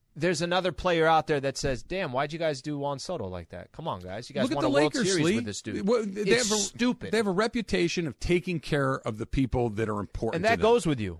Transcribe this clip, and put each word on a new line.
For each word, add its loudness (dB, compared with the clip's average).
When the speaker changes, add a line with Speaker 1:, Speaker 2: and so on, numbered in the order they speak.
Speaker 1:
there's 0
another 0
player 2
out 6
there 2
that -2
says, -2
"Damn, -6
why'd -2
you -8
guys -2
do -6
Juan -4
Soto -6
like -8
that? -14
Come -12
on, -6
guys. -12
You -16
guys 0
Speaker 2:
Look 0
at -2
Speaker 1:
won 0
Speaker 2:
the 2
Speaker 1:
a 2
World 4
Speaker 2:
Lakers, 0
Speaker 1:
Series 2
Speaker 2:
Lee. 4
Speaker 1:
with -4
this -8
dude." -4
Speaker 2:
Well, 2
they -6
Speaker 1:
It's 2
Speaker 2:
have 2
a, 0
Speaker 1:
stupid. -2
Speaker 2:
they 2
have 2
a 2
reputation 0
of -8
taking 0
care 0
of -4
the -6
people 2
that -2
are -2
important -4
Speaker 1:
And -2
Speaker 2:
to 4
Speaker 1:
that 4
Speaker 2:
them. -6
Speaker 1:
goes 4
with 2
you, -4